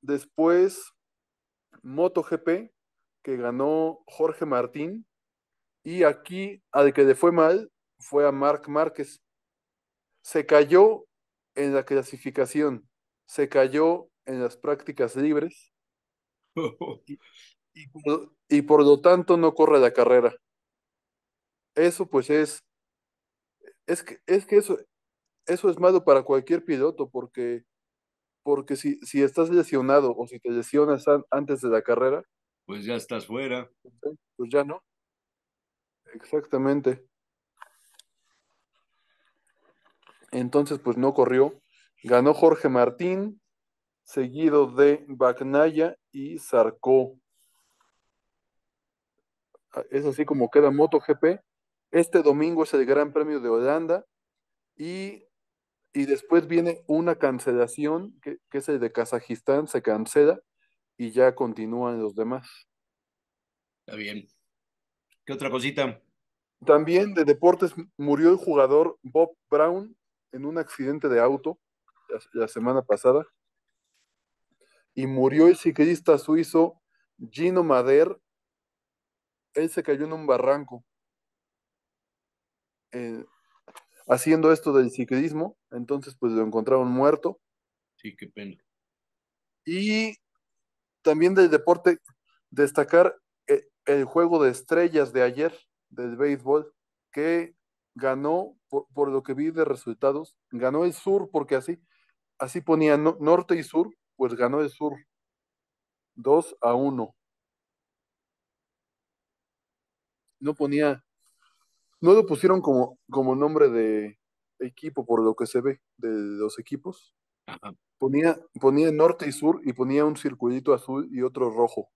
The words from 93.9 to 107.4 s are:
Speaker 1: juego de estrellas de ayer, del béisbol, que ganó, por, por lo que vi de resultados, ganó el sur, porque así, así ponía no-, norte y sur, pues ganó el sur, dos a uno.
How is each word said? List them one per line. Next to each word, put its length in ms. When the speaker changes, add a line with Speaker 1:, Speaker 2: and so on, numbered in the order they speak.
Speaker 1:
juego 380
de 80
estrellas 640
de 100
ayer, 340
del 260
béisbol, 560
que 420
ganó, 640
por, 260
por 160
lo 120
que 120
vi 160
de 140
resultados, 720
ganó 340
el 80
sur, 380
porque 260
así, 220
así 220
ponía 360
no-, 240
norte 360
y 80
sur, 260
pues 180
ganó 260
el 100
sur, 260
dos 460
a 140
uno. 400